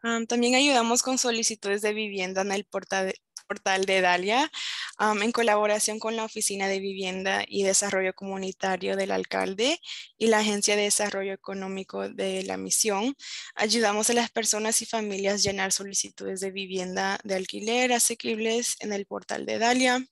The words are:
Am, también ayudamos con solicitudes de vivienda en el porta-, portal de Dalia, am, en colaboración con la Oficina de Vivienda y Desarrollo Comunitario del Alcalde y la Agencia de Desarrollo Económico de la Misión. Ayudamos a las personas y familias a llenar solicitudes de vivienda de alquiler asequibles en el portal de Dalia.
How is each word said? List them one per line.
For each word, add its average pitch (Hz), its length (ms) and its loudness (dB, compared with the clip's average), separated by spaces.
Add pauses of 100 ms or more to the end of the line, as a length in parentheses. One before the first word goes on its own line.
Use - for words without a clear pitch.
Am, 226 220 0
también 240 280 2
ayudamos 254 460 4
con 262 160 0
solicitudes 220 640 0
de 214 120 0
vivienda 196 480 -2
en 196 100 0
el 196 140 -2
porta-, 190 480 -4 (340)
portal 190 380 0
de 190 160 4
Dalia, 190 500 2 (460)
am, 214 260 2
en 233 80 2
colaboración 214 680 2
con 226 200 -4
la 220 80 -4
Oficina 202 420 -2
de 196 140 0
Vivienda 190 680 -2
y 196 160 -2
Desarrollo 190 500 2
Comunitario 190 840 -4
del 196 140 -2
Alcalde 190 680 -2 (380)
y 226 100 2
la 220 120 6
Agencia 208 360 2
de 208 60 2
Desarrollo 202 500 0
Económico 196 760 -8
de 190 340 -4
la 190 140 -4
Misión. 202 580 0 (400)
Ayudamos 214 540 2
a - 40 2
las 233 160 2
personas 220 520 0
y 226 40 -8
familias 202 500 0
a 202 140 2
llenar 190 220 -2
solicitudes 196 720 -4
de 196 100 -4
vivienda 190 720 -2
de 196 120 -2
alquiler 220 580 0
asequibles 226 880 0
en 208 100 -6
el 202 140 -4
portal - 400 -6
de 156 120 -2
Dalia. 254 540 4